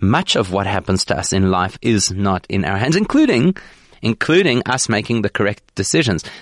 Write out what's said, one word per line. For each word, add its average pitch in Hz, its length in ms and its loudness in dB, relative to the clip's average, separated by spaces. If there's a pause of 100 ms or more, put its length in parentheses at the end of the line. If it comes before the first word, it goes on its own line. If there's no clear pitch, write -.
much 131 360 2
of 92 160 0
what 98 140 0
happens 95 400 -2
to 101 120 -2
us - 140 -4
in 95 180 2
life 92 320 -2
is 107 300 0
not 95 360 -2
in 98 160 -2
our 98 140 -2
hands, 127 180 0
including, 202 600 2 (440)
including 131 640 2
us 127 220 -2
making 110 340 -2
the 98 80 0
correct - 440 -4
decisions. 110 500 0 (180)